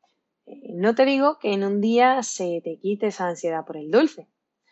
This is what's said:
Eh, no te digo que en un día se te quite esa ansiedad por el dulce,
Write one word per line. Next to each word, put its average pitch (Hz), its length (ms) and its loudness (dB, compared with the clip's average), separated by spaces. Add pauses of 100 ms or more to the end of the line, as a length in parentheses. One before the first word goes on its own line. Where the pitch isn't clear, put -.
(460)
Eh, - 300 -18
no 208 200 0
te 262 100 4
digo 277 340 2
que 202 140 -2
en 196 100 -2
un 202 180 0
día 240 420 4
se 175 400 -6
te 160 160 -8
quite 208 280 -2
esa 190 200 -4
ansiedad 165 380 -4
por 165 120 -12
el 151 140 -12
dulce, 285 380 2 (420)